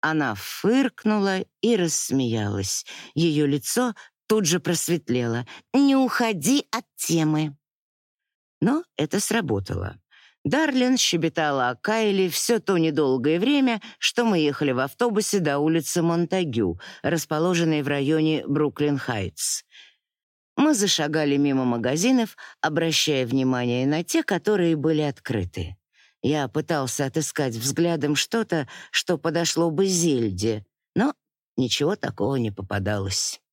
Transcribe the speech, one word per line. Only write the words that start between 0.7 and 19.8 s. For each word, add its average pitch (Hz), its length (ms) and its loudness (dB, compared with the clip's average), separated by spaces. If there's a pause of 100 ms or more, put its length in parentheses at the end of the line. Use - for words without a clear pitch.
и 233 140 4
рассмеялась. 113 1080 -2 (300)
Её 151 320 2
лицо 208 480 0 (320)
тут 214 180 2
же 170 160 2
просветлело. 123 880 -2 (260)
«Не 277 240 4
уходи 233 760 0
от 226 140 -6 (120)
темы». 156 600 0 (1040)
Но 285 240 2 (140)
это 156 200 -2
сработало. 101 800 -4 (460)
Дарлин 254 540 2
щебетала 151 720 0
о 127 40 -4
Кайле 208 540 0
всё 220 300 0
то 196 180 0
недолгое 151 640 2
время, 254 400 2 (180)
что - 280 0
мы 196 120 4
ехали 147 340 0
в 123 80 0
автобусе 208 580 0
до 147 200 0
улицы 160 440 0
Монтагю, 165 760 0 (240)
расположенной 160 800 0
в 135 80 -4
районе 151 560 0
Бруклин-Хайтс. 139 1200 -2 (920)